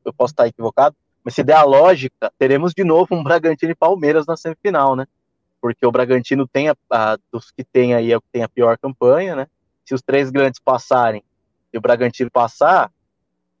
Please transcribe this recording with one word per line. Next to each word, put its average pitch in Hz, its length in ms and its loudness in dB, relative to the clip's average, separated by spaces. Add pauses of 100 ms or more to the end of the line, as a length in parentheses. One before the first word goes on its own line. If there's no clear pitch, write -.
eu - 100 -10
posso 127 200 -4
estar 123 120 0
equivocado, 117 480 -2 (300)
mas 120 120 -12
se 143 60 -2
der 139 140 2
a 156 80 6
lógica, 135 760 2
teremos 139 360 0
de 196 100 -4
novo 175 320 2
um 165 80 -6
Bragantino 165 480 -2
e 165 40 -6
Palmeiras 160 520 0
na 165 80 -4
semifinal, 156 580 -2
né? 131 140 -6 (540)
Porque 120 240 -4
o 123 60 2
Bragantino 127 540 -2
tem 139 220 -4
a, 147 80 0 (160)
a, 110 260 0 (140)
dos 113 180 -12
que - 140 -16
tem 123 320 0
aí, 117 160 -2
é 117 60 2
o 113 40 -4
que - 80 -20
tem 117 140 -6
a 113 60 -8
pior 117 280 0
campanha, 143 600 -2
né? 135 100 -8 (380)
Se 135 100 -6
os 131 60 -8
três 135 280 -2
grandes 135 300 -2
passarem 123 640 -2 (480)
e 117 60 -12
o 110 40 -8
Bragantino 120 480 0
passar, 139 600 0 (680)